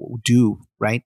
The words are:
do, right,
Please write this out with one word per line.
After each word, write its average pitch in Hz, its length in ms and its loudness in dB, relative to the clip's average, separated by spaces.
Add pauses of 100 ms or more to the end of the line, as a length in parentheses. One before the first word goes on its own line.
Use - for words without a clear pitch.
(240)
do, 117 360 2 (200)
right, 110 260 -2